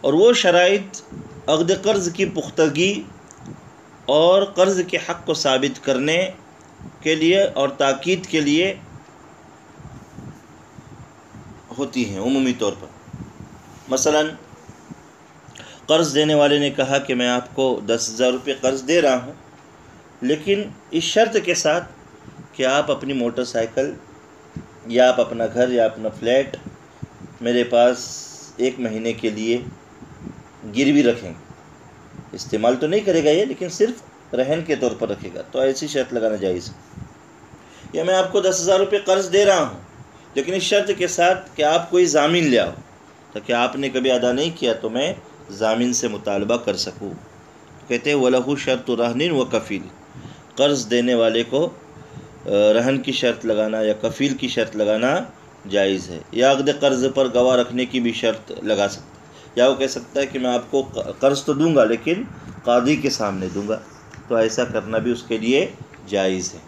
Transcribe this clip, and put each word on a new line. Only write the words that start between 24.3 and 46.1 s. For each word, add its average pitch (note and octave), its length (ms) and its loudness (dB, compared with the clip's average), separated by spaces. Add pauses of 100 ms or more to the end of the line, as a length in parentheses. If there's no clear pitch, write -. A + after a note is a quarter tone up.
या B2 200 6
आप B2+ 120 4
अपना A#2 260 0
घर B2 260 0
या A#2 120 4
अपना A2 260 -2
फ्लैट B2+ 460 -2 (840)
मेरे A#2+ 240 2
पास - 920 0
एक B2+ 200 0
महीने A2+ 340 -4
के A2+ 160 -4
लिए A2+ 340 -2 (1040)
गिरवी C#3 360 2
रखेंगे, A2+ 340 -2 (1000)
इस्तेमाल A2 420 0
तो D3 100 -2
नहीं G3 160 0
करेगा E3 280 2
ये, F3+ 140 4
लेकिन G3 260 -6
सिर्फ - 640 -4
रहन C#3 300 0
के D3+ 120 0
तौर A#2 180 0
पर A2 140 -4
रखेगा, G2 340 -8
तो C3 220 -2
ऐसी C3+ 240 -2
शर्त C3 240 -4
लगाना A2 240 -2
जायज़ F#2 340 -4
है। - 60 -18 (1160)
या D#3+ 100 -2
मैं F#3 100 2
आपको F#3+ 260 2
दस F#3 200 0
हज़ार F#3 180 4
रुपये G3 220 2
कर्ज़ F#3+ 300 0
दे G3+ 140 4
रहा F#3+ 140 6
हूँ, A#2+ 220 -2 (560)
लेकिन D#3 180 -2
इस F#3 80 -2
शर्त G3+ 300 2
के F3+ 160 -2
साथ F3+ 480 0
कि D3+ 80 0
आप E3+ 260 2
कोई F3+ 160 6
ज़ामीन D#3 380 4
ले B2+ 140 4
आओ, F2 120 2 (640)
ताकि G#2+ 200 -6
आपने B2 340 0
कभी B2+ 220 0
अदा B2 220 2
नहीं D3+ 200 0
किया B2 220 -2
तो A2 160 -6
मैं C#3+ 240 -2 (380)
ज़ामीन A2 400 0
से A#2+ 160 -2
मुतालबा G#2 500 -2